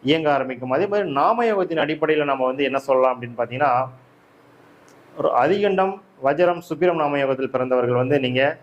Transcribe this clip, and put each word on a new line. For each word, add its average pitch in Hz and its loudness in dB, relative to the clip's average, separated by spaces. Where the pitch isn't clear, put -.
இயங்க 156 2
ஆரம்பிக்கும். 127 -4
அதே 180 2
மாதிரி 202 -2
நாமயோகத்தின் 196 0
அடிப்படையில 151 0
நம்ம 131 0
வந்து 135 -2
என்ன 135 -2
சொல்லலாம் 131 4
அப்படின்னு 120 -10
பாத்தீங்கன்னா, 127 0
ஒரு 147 0
அதிகண்டம், 190 0
வஜரம், 175 2
சுக்கிரம் 165 0
நாமயோகத்தில் 135 -2
பிறந்தவர்கள் 127 2
வந்து 127 2
நீங்க 127 0